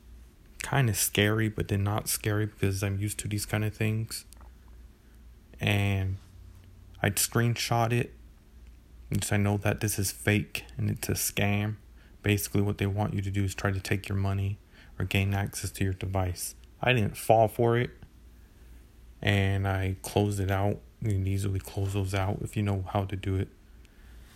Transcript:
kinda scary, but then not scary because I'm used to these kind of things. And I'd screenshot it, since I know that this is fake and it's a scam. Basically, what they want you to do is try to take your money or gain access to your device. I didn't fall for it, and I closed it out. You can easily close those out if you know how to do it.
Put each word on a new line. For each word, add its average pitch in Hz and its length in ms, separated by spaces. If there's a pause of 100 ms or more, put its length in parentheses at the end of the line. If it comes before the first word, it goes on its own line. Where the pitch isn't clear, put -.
(640)
kinda 120 320
scary, 107 520
but 104 200
then 98 160
not 104 260
scary 107 380
because 98 340
I'm 98 160
used 101 220
to - 80
these 101 180
kind 107 180
of 107 120
things. 110 500 (1300)
And 98 580 (840)
I'd 104 140
screenshot 117 760
it, 120 220 (960)
since 104 200
I 104 60
know 101 200
that 101 220
this 107 200
is 98 120
fake - 540 (100)
and 104 140
it's - 180
a - 40
scam. 104 640 (460)
Basically, 104 400
what 101 180
they 98 60
want 101 280
you 101 80
to 98 100
do 98 140
is 92 100
try 101 160
to 95 80
take 98 300
your 98 80
money 98 420 (400)
or 101 60
gain 98 280
access 98 380
to - 140
your 95 80
device. 92 600 (280)
I 123 100
didn't 110 240
fall 113 320
for 117 300
it, 123 140 (1300)
and 98 440
I 95 360
closed 104 400
it 95 100
out. 101 300 (200)
You 113 100
can 95 140
easily 98 360
close 98 320
those 98 200
out 95 280
if - 160
you 107 40
know 101 280
how 101 160
to 98 100
do 95 220
it. 98 100 (880)